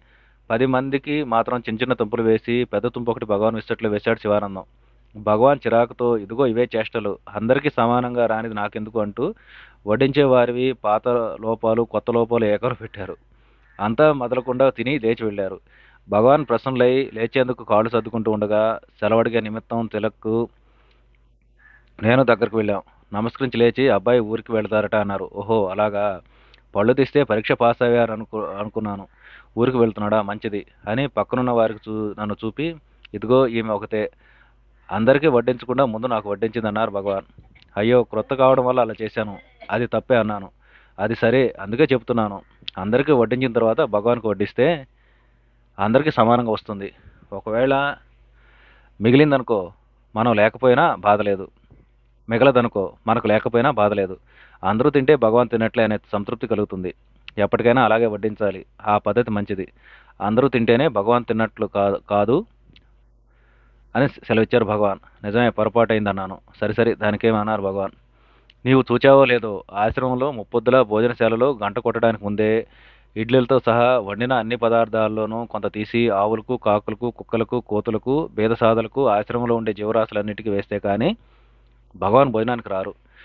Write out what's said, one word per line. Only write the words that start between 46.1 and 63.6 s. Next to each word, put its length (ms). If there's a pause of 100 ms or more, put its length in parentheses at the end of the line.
సమానంగా 400
వస్తుంది. 420 (400)
ఒకవేళ 600 (1080)
మిగిలిందనుకో, 720 (440)
మనం 160
లేకపోయినా 600
బాధ 260
లేదు, 280 (800)
మిగలదనుకో, 640 (140)
మనకు 200
లేకపోయినా 440
బాధ 220
లేదు, 240 (480)
అందరూ 260
తింటే 260
భగవాన్ 320
తిన్నట్లే 360
అనే 140 (140)
సంతృప్తి 340
కలుగుతుంది. 480 (440)
ఎప్పటికైనా 460
అలాగే 220
వడ్డించాలి, 580 (220)
ఆ 120
పద్ధతి 320
మంచిది. 420 (480)
అందరూ 280
తింటేనే 400
భగవాన్ 360
తిన్నట్లు 420
కా-, 340 (100)
కాదు" 340 (1500)